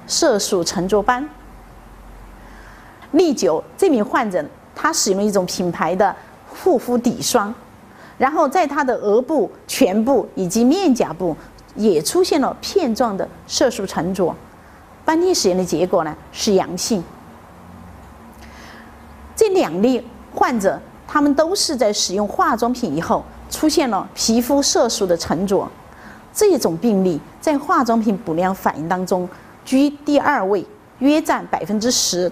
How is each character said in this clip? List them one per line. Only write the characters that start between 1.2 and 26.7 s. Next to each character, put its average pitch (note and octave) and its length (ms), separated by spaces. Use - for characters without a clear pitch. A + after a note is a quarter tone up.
例 D#4+ 240
九， E3 280
这 G4 140
名 A#3+ 120
患 A#3 280
者 F3 120
他 - 160
使 D#4+ 200
用 F#3+ 100
了 G3+ 60
一 G#3+ 40
种 F#3+ 140
品 F3 260
牌 E3+ 240
的 F#3+ 200
护 E4 300
肤 B3 180
底 A#3 240
霜， G#3+ 320
然 C4+ 160
后 D#4+ 160
在 E4+ 180
他 C#4+ 160
的 B3+ 120
额 G3+ 260
部、 B3+ 300
颧 G#3 340
部 B3 320
以 F#3 140
及 A3+ 160
面 D#4 300
颊 D#3+ 180
部 D#3+ 240
也 G3+ 280
出 F4+ 200
现 F4 160
了 A3 220
片 D4 340
状 G#3+ 220
的 F3 100
色 - 240
素 G#3 160
沉 F3+ 280
着。 F3+ 200
斑 D#4+ 140
贴 F#4 120
实 A3 160
验 F3+ 80
的 F#3 80
结 F3 220
果 F3+ 180
呢 D3+ 100
是 - 220
阳 F3+ 240
性。 F3+ 260
这 A4 140
两 G3+ 340
例 B3 240
患 C#4 260
者， F3 180
他 D4 140
们 C#4+ 120
都 D#4+ 220
是 E4+ 180
在 A3+ 160
使 - 240
用 G3+ 140
化 D#4 260
妆 A#3 200
品 G3 200
以 D#3+ 60
后 F3 240
出 - 160
现 D4 220
了 G3 260
皮 A3+ 240
肤 C#4 240
色 C#4 240
素 G#3+ 200
的 F3 100
沉 E3+ 300
着。 F#3 200
这 G4 280
种 F3 180